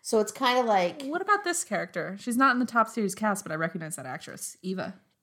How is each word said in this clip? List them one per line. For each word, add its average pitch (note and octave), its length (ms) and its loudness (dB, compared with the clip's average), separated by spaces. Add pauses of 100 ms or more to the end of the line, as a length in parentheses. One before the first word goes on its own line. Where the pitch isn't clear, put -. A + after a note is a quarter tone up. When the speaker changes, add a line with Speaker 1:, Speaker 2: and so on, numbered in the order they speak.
Speaker 1:
So - 180 0
it's G#3+ 140 0
kinda B3+ 300 2
like G3+ 400 2
Speaker 2:
What D4+ 200 -4
about G#4 220 2
this F4 180 -2
character? F3 560 -4
She's A#3 200 -2
not C4+ 160 6
in B3 40 2
the B3 80 2
top A3+ 220 4
series G3+ 260 0
cast, G3+ 300 0
but D#3+ 80 -6
I - 40 -4
recognize D#3+ 400 -4
that C3 100 -12
actress. - 560 -10
Eva. F#3 320 -4 (280)